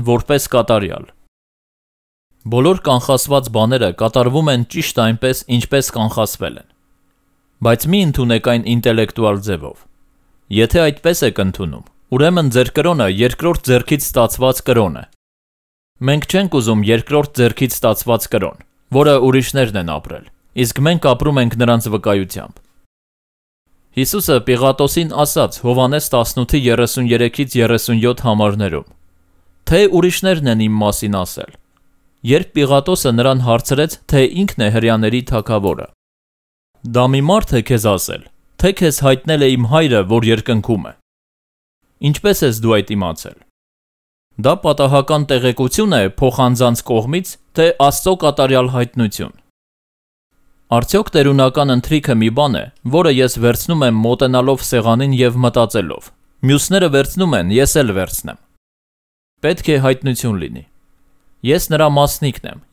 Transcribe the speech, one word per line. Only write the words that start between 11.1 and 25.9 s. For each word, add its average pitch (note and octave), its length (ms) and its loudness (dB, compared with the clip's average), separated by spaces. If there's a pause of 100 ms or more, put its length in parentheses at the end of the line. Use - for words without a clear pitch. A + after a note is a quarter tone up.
եք G#2+ 200 0
ընդունում, F2+ 420 -6 (220)
ուրեմն D#3 420 2
ձեր A#2+ 220 2
կրոնը D3+ 400 0
երկրորդ B2 580 -2
ձեռքից B2+ 380 0
ստացված B2+ 560 0
կրոն G#2+ 340 0
է։ - 80 -14 (960)
Մենք C#3 280 -2
չենք F#3 300 0
ուզում G#2+ 280 0
երկրորդ C#3 480 0
ձեռքից A#2+ 400 0
ստացված A2+ 540 -2
կրոն, F#2+ 300 -4 (340)
որը C#3+ 260 4
ուրիշներն B2+ 600 0
են E2+ 140 -6
ապրել, D2 320 -12 (320)
իսկ B2+ 300 -2
մենք E3 240 0
ապրում C#3 320 0
ենք A2+ 160 -2
նրանց A#2 320 2
վկայությամբ։ G2+ 720 -4 (1300)
Հիսուսը C#3 420 0
Պիղատոսին C3+ 760 0
ասաց D3 460 0
Հովհաննես B2+ 500 0